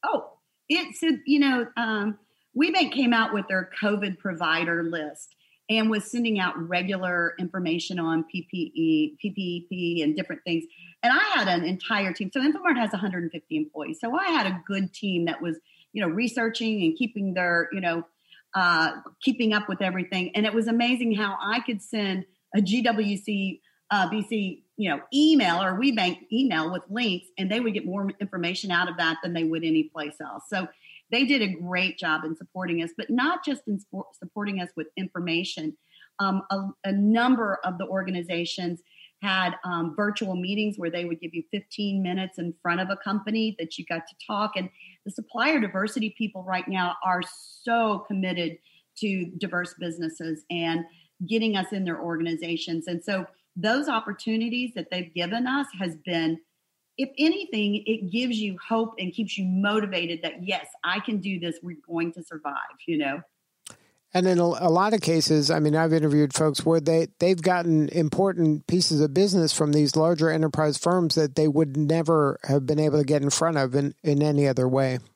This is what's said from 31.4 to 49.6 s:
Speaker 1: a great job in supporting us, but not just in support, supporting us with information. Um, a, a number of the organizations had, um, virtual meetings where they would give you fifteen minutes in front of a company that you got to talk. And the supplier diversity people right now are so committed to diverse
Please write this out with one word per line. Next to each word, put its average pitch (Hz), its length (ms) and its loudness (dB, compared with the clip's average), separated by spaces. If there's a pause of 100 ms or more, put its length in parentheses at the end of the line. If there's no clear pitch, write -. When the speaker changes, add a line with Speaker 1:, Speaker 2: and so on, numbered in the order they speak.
Speaker 1:
a 190 140 0
great 180 440 -4
job 160 260 -2
in 160 100 -6
supporting 175 480 -6
us, 165 140 -6
but - 140 -8
not 294 340 0
just 277 240 -4
in 202 100 -2
support, 196 300 -12 (100)
supporting 196 420 -6
us 175 140 -8
with 156 220 -8
information. 175 800 -4 (420)
Um, 196 320 0
a, 196 120 -2 (220)
a 196 80 -2
number 220 720 4
of 180 160 -4
the 185 80 -6
organizations 175 960 -4 (420)
had, 185 320 0 (100)
um, 170 300 -4
virtual 208 400 -2
meetings 202 440 -2
where 170 120 -4
they 175 140 -4
would 165 160 -6
give 165 120 -12
you 165 200 -6
fifteen 196 500 -4
minutes 185 360 -4
in 170 220 -6
front 175 200 -2
of 185 100 -4
a 196 60 -2
company 214 640 -2
that 165 200 -10
you 165 60 -10
got 165 240 -8
to - 60 -20 (120)
talk. 214 300 -4
And 185 120 -6 (360)
the 196 80 -10
supplier 254 480 0
diversity 214 580 -4
people 202 240 -6
right 180 240 -4
now 180 380 -2
are 180 180 0 (400)
so 226 460 2
committed 175 500 -2 (400)
to 190 280 -2 (120)
diverse 175 400 -6